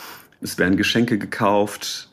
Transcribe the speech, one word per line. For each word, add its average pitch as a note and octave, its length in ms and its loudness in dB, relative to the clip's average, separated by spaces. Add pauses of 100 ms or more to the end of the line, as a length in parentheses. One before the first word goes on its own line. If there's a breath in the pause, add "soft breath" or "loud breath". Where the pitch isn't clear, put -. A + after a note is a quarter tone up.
(400 loud breath)
Es - 180 -8
werden - 180 4
Geschenke A#2 420 2
gekauft. G#2 960 -2